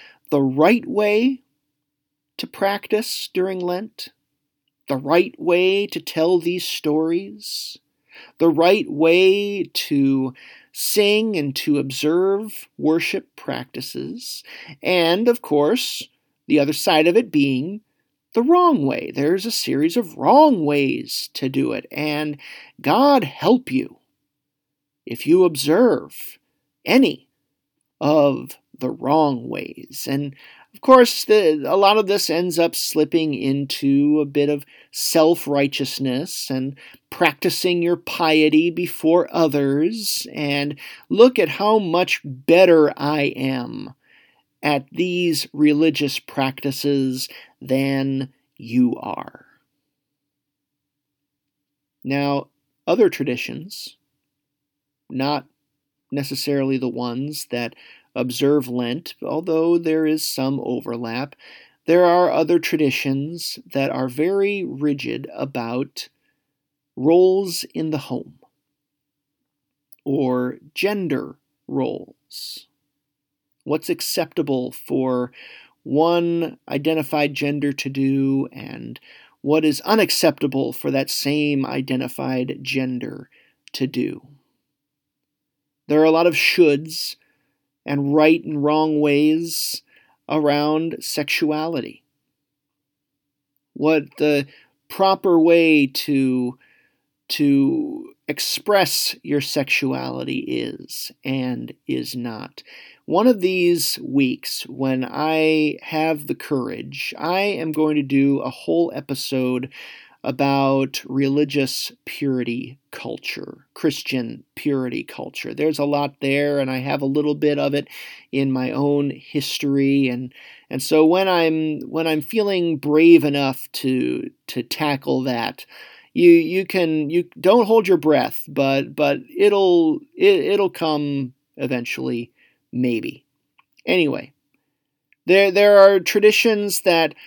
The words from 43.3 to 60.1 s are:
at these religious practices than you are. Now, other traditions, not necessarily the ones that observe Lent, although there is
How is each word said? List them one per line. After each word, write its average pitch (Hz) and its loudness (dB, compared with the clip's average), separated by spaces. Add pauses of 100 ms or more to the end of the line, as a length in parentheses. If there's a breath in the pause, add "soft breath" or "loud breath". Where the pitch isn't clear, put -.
at 143 -2
these 175 -2
religious 151 2
practices 135 -4 (340 loud breath)
than 135 -2 (260)
you 120 0
are. - -12 (2500)
Now, 139 -2 (380)
other 196 4
traditions, 131 -8 (1120)
not 135 -4 (680)
necessarily 139 -4
the 127 -4
ones 123 -8
that 120 -6 (400 soft breath)
observe 127 0
Lent, 123 -6
although 165 0
there 160 0
is 151 -2